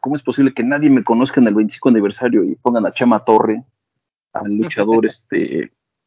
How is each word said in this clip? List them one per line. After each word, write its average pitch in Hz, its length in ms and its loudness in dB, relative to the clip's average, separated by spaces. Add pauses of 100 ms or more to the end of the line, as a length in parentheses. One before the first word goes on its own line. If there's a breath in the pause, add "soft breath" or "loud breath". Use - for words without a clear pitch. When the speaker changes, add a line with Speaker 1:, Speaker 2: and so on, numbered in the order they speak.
Speaker 1:
"¿Cómo 139 140 -4
es 143 80 -10
posible 135 320 0
que 117 80 -4
nadie 143 260 0
me 123 140 4
conozca 120 360 0
en 120 80 6
el 104 60 0
veinticinco 107 360 0
aniversario 110 540 0
y 76 120 -4
pongan 120 300 -2
a - 80 -2
Chema 120 260 2
Torre, 110 440 0 (680)
al 104 220 -6
luchador, 110 500 0
Speaker 2:
<laughs> - 0 -
Speaker 1:
este"? - 680 -6 (360)